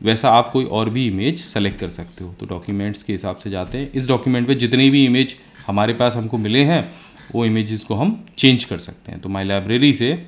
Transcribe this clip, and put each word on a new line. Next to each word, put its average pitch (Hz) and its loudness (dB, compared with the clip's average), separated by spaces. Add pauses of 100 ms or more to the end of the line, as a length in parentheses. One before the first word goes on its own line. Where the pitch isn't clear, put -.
वैसा 113 2
आप 120 6
कोई 131 0
और 110 -2
भी 123 -2
इमेज 110 -2
सेलेक्ट 98 -4
कर 90 -6
सकते - -14
हो। 87 -14
तो - -12
डॉक्यूमेंट्स 101 -6
के 107 -6
हिसाब 95 -6
से - -12
जाते 92 -6
हैं, 135 -8
इस 131 -4
डॉक्यूमेंट 123 0
पे 135 2
जितने 127 4
भी 139 6
इमेज 127 2 (320)
हमारे 104 2
पास 117 0
हमको 113 -4
मिले 110 2
हैं 151 2 (440)
वो 117 0
इमेजेस 110 0
को - -4
हम 180 -2 (120)
चेंज 127 4
कर 92 -8
सकते - -18
हैं। 85 -14
तो 92 -8
My 98 -4
Library 98 2
से 143 -2